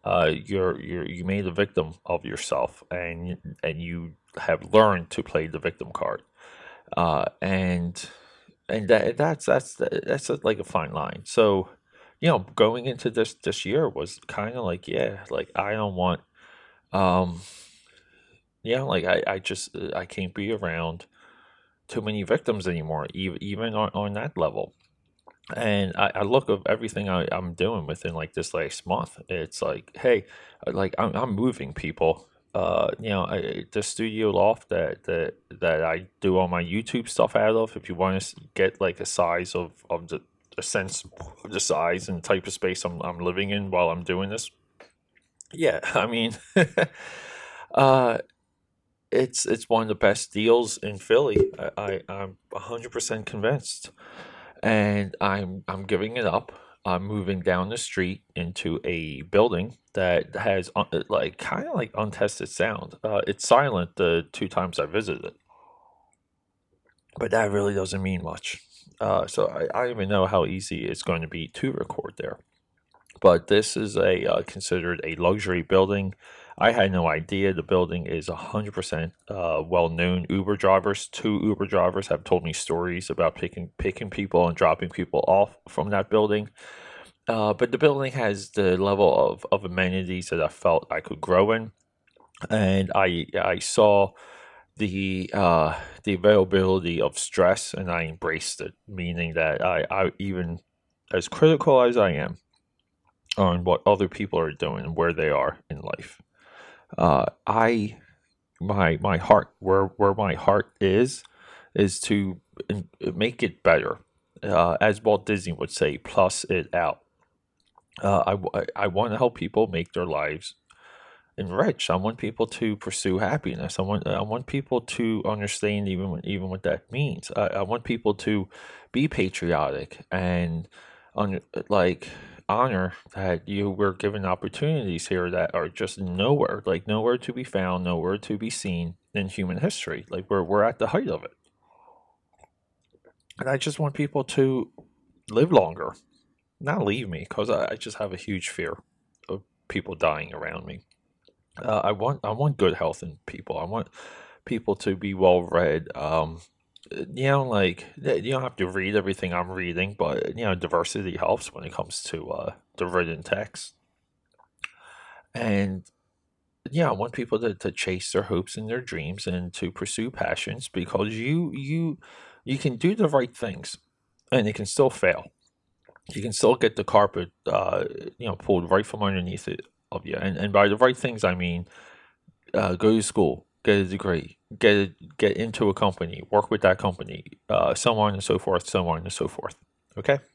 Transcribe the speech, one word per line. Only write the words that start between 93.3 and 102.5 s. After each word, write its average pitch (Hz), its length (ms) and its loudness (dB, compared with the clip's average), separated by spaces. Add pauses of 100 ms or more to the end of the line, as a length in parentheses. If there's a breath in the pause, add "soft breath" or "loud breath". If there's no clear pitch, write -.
I 90 220 0
saw 101 520 4 (640 loud breath)
the, 95 560 -2
uh, 85 440 4 (260 loud breath)
the 101 100 0
availability 95 880 4
of - 160 0
stress, - 560 2
and 92 180 -6
I 85 120 0
embraced 80 580 -6
it, - 140 -10 (120)
meaning 87 460 -6
that 80 320 0
I, 87 240 2
I, 95 300 0
even 90 400 -4 (540)
as 90 140 -2
critical 147 540 6
as 120 160 4
I 101 140 6
am 76 260 -4 (1000)